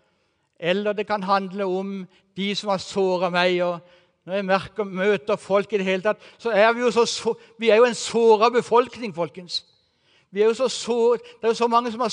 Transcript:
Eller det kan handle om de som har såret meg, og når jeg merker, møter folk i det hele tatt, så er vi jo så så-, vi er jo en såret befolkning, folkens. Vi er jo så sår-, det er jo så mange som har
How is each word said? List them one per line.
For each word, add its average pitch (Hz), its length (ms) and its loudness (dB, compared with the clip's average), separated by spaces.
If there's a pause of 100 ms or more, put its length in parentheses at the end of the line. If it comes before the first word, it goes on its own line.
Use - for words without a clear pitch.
(600)
Eller 202 320 -2
det 202 140 -6
kan 208 160 -4
handle 196 440 -2
om 190 400 -6 (300)
de 196 180 -2
som 208 160 -6
har 185 80 0
såret 185 540 -2
meg, 180 320 0
og 175 160 -4 (440)
når 175 100 -10
jeg 202 100 -4
merker, 190 400 -2
møter 196 520 -2
folk 196 360 -2
i 202 80 0
det 190 80 -4
hele 190 140 0
tatt, 214 200 -2 (160)
så 226 160 -4
er 220 180 6
vi 233 80 -2
jo 247 140 2
så 226 100 4
så-, 226 300 -4 (240)
vi 220 120 2
er 220 120 8
jo 247 60 6
en 240 100 -4
såret 226 560 4
befolkning, 233 600 0
folkens. 170 500 -8 (680)
Vi 196 120 0
er 220 40 6
jo 226 80 4
så 254 140 -2
sår-, 233 500 0
det - 260 -16
er 226 80 2
jo - 60 -2
så 233 100 2
mange 233 240 0
som 226 80 -8
har 233 120 0